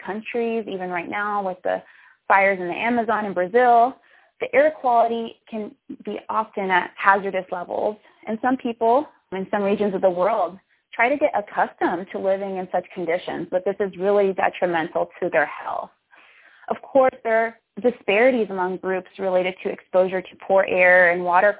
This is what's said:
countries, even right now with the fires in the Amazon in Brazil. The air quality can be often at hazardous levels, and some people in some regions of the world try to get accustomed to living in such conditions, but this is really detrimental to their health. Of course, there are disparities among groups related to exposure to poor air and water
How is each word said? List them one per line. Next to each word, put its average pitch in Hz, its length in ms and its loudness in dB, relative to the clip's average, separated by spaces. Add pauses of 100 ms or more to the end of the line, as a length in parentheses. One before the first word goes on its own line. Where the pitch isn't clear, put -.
countries, 226 640 -6
even 185 220 -8
right 175 220 -6
now 208 360 -4
with 180 160 -6
the 185 200 -2 (440)
fires 196 320 4
in 175 100 -6
the 165 60 -6
Amazon 220 520 -2
in 190 80 -8
Brazil. 233 600 4 (460)
The - 140 -8
air 302 260 4
quality 233 560 0 (140)
can 214 240 -10 (320)
be 202 120 -8 (120)
often 214 400 -4
at 180 260 0
hazardous 190 560 0
levels, 208 440 -4 (300)
and 220 140 -6
some 262 160 0
people 233 500 0 (260)
in 190 180 -6
some 208 120 -2
regions 202 320 0
of 185 60 -4
the 190 100 4
world 185 480 0 (340)
try 233 160 0
to 285 80 0
get 294 200 0
accustomed 208 760 -4
to 208 80 -8
living 196 360 -2
in 185 140 -8
such 180 140 -2 (100)
conditions, 165 560 -6
but 185 140 -2
this 196 160 0
is 185 180 -4
really 196 340 2
detrimental 175 800 -2 (100)
to 180 80 -2
their 160 180 2
health. - 440 -10 (800)
Of 226 140 -4
course, 262 320 2 (100)
there 226 120 0
are 226 220 -2 (240)
disparities 233 640 2
among 185 280 -4
groups 185 320 -6 (100)
related 185 460 0
to 202 60 -4
exposure 185 520 0
to - 60 -14 (180)
poor 190 220 4
air 180 420 6
and 180 140 -2
water 190 360 2